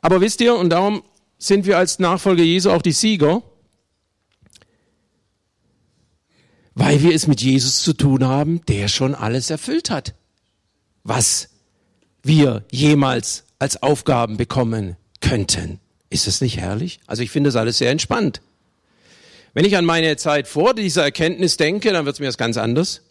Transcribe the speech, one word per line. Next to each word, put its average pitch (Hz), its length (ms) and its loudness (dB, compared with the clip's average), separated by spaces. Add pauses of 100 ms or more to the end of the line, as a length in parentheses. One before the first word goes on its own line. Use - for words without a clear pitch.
Aber 180 200 2
wisst 214 200 0
ihr, 233 160 4
und 180 140 0
darum 190 340 0 (340)
sind 196 280 0
wir 190 120 4
als 185 220 0
Nachfolger 180 420 2
Jesu 180 300 2
auch 175 100 2
die 180 80 0
Sieger, 185 540 2 (3250)
weil 147 260 2
wir 165 140 6
es 151 140 0
mit 127 120 2
Jesus 127 440 0
zu 160 80 0
tun 135 340 2
haben, 147 400 -2
der 101 220 -2
schon 135 260 -2
alles 120 360 -4
erfüllt 254 380 -6
hat, - 280 -8 (880)
was 117 460 -2 (760)
wir 135 480 4
jemals 135 720 0 (160)
als - 240 -4
Aufgaben 123 520 0
bekommen 113 600 -4 (240)
könnten. 90 580 -2 (320)
Ist - 160 -4
das - 140 -4
nicht 117 160 -4
herrlich? 104 500 -8
Also 107 160 -8
ich 117 80 -8
finde 143 180 0
das 123 80 0
alles 113 220 -2
sehr 123 140 0
entspannt. 175 500 -4 (1120)
Wenn 160 100 2
ich 202 120 2
an 175 80 2
meine 160 320 2
Zeit 147 320 -2
vor 208 260 2
dieser 185 300 0
Erkenntnis 165 520 -2
denke, 196 360 0
dann 160 140 0
wird's 139 120 -6
mir 143 80 -6
das 123 120 -6
ganz 117 180 -2
anders. 120 540 -2